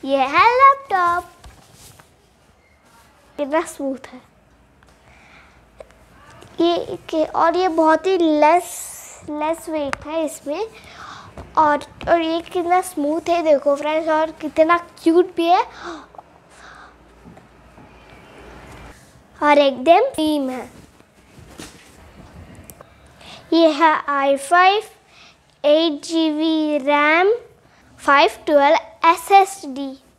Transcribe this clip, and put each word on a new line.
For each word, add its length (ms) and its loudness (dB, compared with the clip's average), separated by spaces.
ये 120 -2
है 400 2
लैपटॉप। 680 2
कितना 240 -4
स्मूथ 460 -8
है 140 -20
ये 360 -2
के, 160 -2
और 320 0
ये 120 0
बहुत 380 2
ही 120 0
लेस, 460 2
लेस 380 -8
वेट 280 -6
है 180 -6
इसमें। 420 -8
और, 200 2
और 120 2
ये 200 -4
कितना 400 -2
स्मूथ 480 -4
है 140 0
देखो 340 2
फ्रेंड्स, 320 -4
और 220 0
कितना 460 0
क्यूट 340 2
भी 100 -2
है 180 2
और 160 4
एकदम 420 4
क्रीम 500 -2
है। 200 -12
ये 160 4
है 400 0
आई 280 0
फ़ाइव, 460 2
एट 400 2
जी 260 -2
बी 480 -2
रैम, 560 2
फ़ाइव 300 4
ट्वेल्व 600 2
एस 240 0
एस 320 4
डी। 340 -12